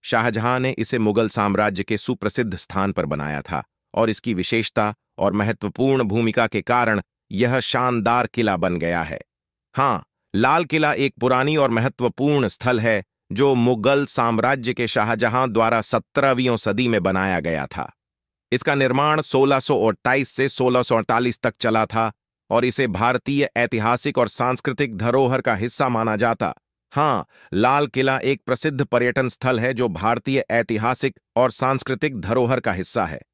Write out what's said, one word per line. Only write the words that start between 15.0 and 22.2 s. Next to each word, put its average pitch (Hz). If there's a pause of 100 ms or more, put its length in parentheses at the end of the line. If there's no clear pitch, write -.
द्वारा 113
सत्रहवीं 127
सदी 110
में 110
बनाया 95
गया 76
था। - (600)
इसका 143
निर्माण 143
सोलह 135
सौ 135 (100)
अट्ठाईस 123
से 143
सोलह 123
सौ 120
अड़तालीस 113
तक 117
चला 110
था 113 (380)